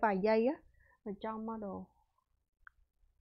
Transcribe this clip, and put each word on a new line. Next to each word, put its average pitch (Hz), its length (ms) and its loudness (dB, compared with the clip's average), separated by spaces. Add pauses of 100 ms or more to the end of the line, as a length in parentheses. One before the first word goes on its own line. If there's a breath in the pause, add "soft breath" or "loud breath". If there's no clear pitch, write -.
vài 208 180 2
giây 220 280 4
á, 294 80 2 (500)
rồi 208 160 -6
cho 220 180 -6
model. 208 480 -8 (1300)